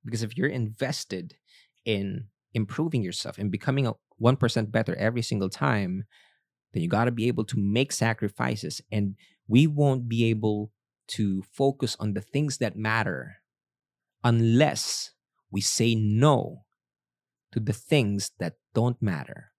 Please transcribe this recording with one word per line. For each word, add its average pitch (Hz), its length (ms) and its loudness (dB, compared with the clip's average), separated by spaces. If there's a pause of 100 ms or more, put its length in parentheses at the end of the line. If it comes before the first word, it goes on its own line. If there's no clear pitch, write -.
Because 113 200 -4
if 110 140 -8
you're 135 100 0
invested 113 880 -6 (500)
in 98 420 -4 (260)
improving 127 500 -2
yourself - 340 -8
and 101 140 -4
becoming 135 340 0
a 110 80 -2 (240)
one 123 200 4
percent 113 340 0
better 113 240 0
every 117 260 0
single 98 280 -2
time, 98 560 -2 (680)
then 85 100 -2
you 85 60 -2
gotta 113 220 2
be 113 160 -2
able 107 180 0
to 110 120 -6
make 107 340 0
sacrifices. 110 920 -2 (100)
And 101 240 0 (320)
we 135 180 6
won't 143 440 2
be 113 160 2
able 107 460 0 (360)
to 95 340 -2 (120)
focus 139 480 0
on 107 120 -2
the 104 80 -4
things 139 360 -4
that 113 180 -2
matter 107 600 -2 (880)
unless 117 880 4 (380)
we 98 120 -4
say 113 340 2
no 113 680 2 (880)
to 113 80 -2
the 107 120 -2
things 101 680 0
that 85 180 -6 (160)
don't 120 280 0
matter 85 580 -6